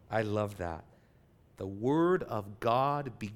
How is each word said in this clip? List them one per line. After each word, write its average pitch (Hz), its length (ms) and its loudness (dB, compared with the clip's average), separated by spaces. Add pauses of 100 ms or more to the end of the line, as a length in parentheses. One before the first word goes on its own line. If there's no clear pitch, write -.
(120)
I 110 100 2
love 104 360 -2
that. 85 260 -6 (720)
The 98 80 -8
word 135 560 2
of 104 380 -6
God 131 580 2
be 104 180 -6